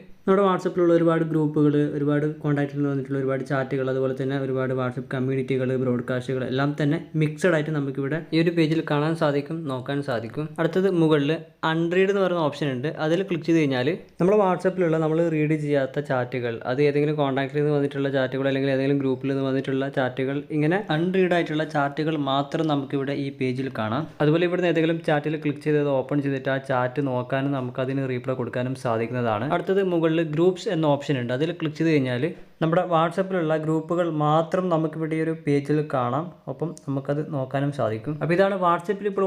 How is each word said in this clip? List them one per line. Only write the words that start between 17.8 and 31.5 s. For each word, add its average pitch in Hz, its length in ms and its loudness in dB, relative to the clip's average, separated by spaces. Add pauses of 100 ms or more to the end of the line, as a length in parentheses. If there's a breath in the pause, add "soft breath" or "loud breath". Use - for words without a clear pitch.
ചാറ്റുകൾ 131 340 0
അല്ലെങ്കിൽ 135 220 0
ഏതെങ്കിലും 139 300 2
ഗ്രൂപ്പിൽ 131 280 -2
നിന്ന് 135 160 -2
വന്നിട്ടുള്ള 135 400 -2 (100)
ചാറ്റുകൾ, 131 400 -2 (200)
ഇങ്ങനെ 156 220 2 (160)
അൺറീഡ് 180 420 2
ആയിട്ടുള്ള 156 280 -2 (100)
ചാറ്റുകൾ 147 400 0 (140)
മാത്രം 143 440 0
നമുക്കിവിടെ 139 500 -2
ഈ - 20 -4 (140)
പേജിൽ 127 300 -2 (100)
കാണാം. 113 240 -2 (200)
അതുപോലെ 165 260 4
ഇവിടുന്ന് 180 240 2
ഏതെങ്കിലും 165 340 2
ചാറ്റിൽ 151 380 0
ക്ലിക്ക് 143 200 -4
ചെയ്ത് 147 180 4
അത് 143 120 0
ഓപ്പൺ 131 300 0
ചെയ്തിട്ട് 135 300 -2
ആ - 20 -2 (120)
ചാറ്റ് 127 300 0 (100)
നോക്കാനും 135 500 -2
നമുക്കതിന് 131 520 -4
റീപ്ലൈ 127 300 -4
കൊടുക്കാനും 127 340 -4 (100)
സാധിക്കുന്നതാണ്. 117 680 0
അടുത്തത് 190 260 0 (120)
മുകളിൽ 160 200 2 (200)
ഗ്രൂപ്പ്സ് 180 400 2
എന്ന 160 180 0
ഓപ്ഷൻ 143 260 0
ഉണ്ട്, 120 160 -4
അതിൽ 156 240 0